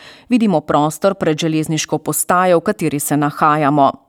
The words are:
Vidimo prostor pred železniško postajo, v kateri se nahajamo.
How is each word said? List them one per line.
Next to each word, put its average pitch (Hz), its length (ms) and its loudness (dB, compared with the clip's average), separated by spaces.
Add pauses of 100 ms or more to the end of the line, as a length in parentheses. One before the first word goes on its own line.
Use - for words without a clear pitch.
(280)
Vidimo 214 320 2
prostor 156 540 0
pred 160 240 -2
železniško 156 600 -2
postajo, 180 600 0
v - 20 2
kateri 143 400 -4
se - 160 -2
nahajamo. 147 760 2 (160)